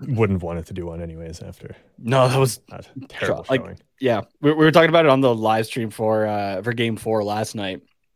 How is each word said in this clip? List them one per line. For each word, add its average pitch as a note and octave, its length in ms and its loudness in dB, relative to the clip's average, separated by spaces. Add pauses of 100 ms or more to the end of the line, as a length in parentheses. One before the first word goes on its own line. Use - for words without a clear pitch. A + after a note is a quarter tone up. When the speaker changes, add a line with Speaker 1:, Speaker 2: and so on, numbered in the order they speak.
Speaker 1:
wouldn't A2+ 340 0
have E2+ 60 -6
wanted E2+ 240 -8
to - 80 -14
do F2+ 120 -8
one E2 140 -10
anyways E2 400 -12
after - 340 -18 (240)
Speaker 2:
No, B2+ 300 2
that B2+ 100 0
was C3 300 0
Speaker 1:
that - 180 -18 (220)
terrible - 400 -6
Speaker 2:
like, B2+ 140 0
Speaker 1:
showing. F#2 160 -16 (200)
Speaker 2:
yeah, A#2 220 0 (220)
we, D3 100 4
we D#3 120 4
were D#3+ 60 6
talking E3 200 8
about E3 160 4
it C#3+ 40 6
on C3+ 120 4
the B2 120 4
live A2 320 2
stream A2+ 240 -6
for, A2 360 0
uh, G2+ 360 -4
for A#2 120 -4
game A#2 220 -2
four A2 280 -2
last G#2 300 -4
night. G2 260 -8 (360)